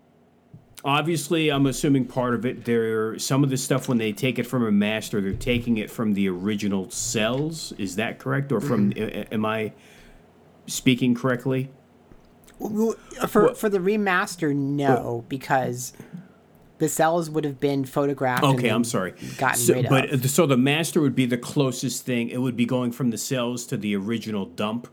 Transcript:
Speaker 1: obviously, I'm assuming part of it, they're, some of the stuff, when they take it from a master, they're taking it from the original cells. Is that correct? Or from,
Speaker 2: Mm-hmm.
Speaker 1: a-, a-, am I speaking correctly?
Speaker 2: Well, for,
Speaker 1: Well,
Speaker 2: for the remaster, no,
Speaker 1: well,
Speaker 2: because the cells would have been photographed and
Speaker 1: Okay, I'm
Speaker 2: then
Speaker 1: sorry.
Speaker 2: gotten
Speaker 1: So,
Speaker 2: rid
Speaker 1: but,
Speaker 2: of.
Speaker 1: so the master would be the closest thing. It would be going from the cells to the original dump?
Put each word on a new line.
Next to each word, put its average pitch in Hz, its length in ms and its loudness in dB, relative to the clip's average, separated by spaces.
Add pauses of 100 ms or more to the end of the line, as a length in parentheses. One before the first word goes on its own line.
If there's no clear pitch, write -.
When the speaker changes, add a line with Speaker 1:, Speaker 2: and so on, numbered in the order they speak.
(840)
Speaker 1:
obviously, 151 680 2
I'm 139 160 4
assuming 135 380 2
part 123 300 0
of 110 100 -2
it, 120 200 -6
they're, 113 540 0
some 139 240 2
of 139 80 2
the 131 60 0
stuff, - 320 -2
when 123 100 2
they 110 140 0
take 123 260 -2
it 117 60 -2
from 123 200 0
a 110 80 2
master, 104 480 2
they're 95 120 -2
taking 120 460 0
it - 120 -6
from 107 240 -2
the 98 140 2
original 101 640 -2
cells. 131 880 -2
Is 92 180 -6
that 110 220 -4
correct? 139 340 -2
Or 107 80 0
from, 131 320 2
Speaker 2:
Mm-hmm. - 100 -6
Speaker 1:
a-, 104 200 -6
a-, - 120 -8
am 110 120 -2
I 110 260 -2 (920)
speaking 127 480 2
correctly? 131 560 -2 (880)
Speaker 2:
Well, 214 360 -2 (340)
for, 208 180 4
Speaker 1:
Well, - 80 2
Speaker 2:
for - 140 -2
the 196 100 2
remaster, 185 760 0
no, 139 400 0
Speaker 1:
well, 120 340 -2
Speaker 2:
because 127 640 -2 (840)
the 156 100 2
cells 165 420 2
would 151 140 0
have 139 140 -4
been 139 260 2
photographed 135 600 0
and 135 100 6
Speaker 1:
Okay, 123 140 2
I'm 110 140 2
Speaker 2:
then - 20 0
Speaker 1:
sorry. 95 300 -2 (240)
Speaker 2:
gotten 127 200 2
Speaker 1:
So, 120 160 4
Speaker 2:
rid 123 140 2
Speaker 1:
but, 131 240 4
Speaker 2:
of. 131 180 -2
Speaker 1:
so 170 160 4
the 135 100 4
master 147 440 2
would 139 160 2
be 131 100 4
the 120 120 0
closest 131 680 -2
thing. 117 240 -2
It 123 100 -6
would 127 180 -2
be 120 100 2
going 123 260 -2
from 123 180 0
the 110 80 -4
cells 123 480 -4
to 135 100 -6
the 104 200 -2
original 104 500 -4
dump? 110 460 -6